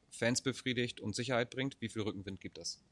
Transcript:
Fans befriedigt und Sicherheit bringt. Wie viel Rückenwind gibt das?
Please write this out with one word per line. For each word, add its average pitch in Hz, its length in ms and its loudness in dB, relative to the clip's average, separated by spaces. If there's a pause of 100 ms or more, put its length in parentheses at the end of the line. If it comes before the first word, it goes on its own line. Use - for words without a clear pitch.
Fans 120 320 2
befriedigt 123 600 0
und 110 160 -2
Sicherheit 123 340 2
bringt. 135 300 -2
Wie 113 80 0
viel 110 140 -2
Rückenwind 98 380 -2
gibt - 180 -10
das? - 220 -6 (120)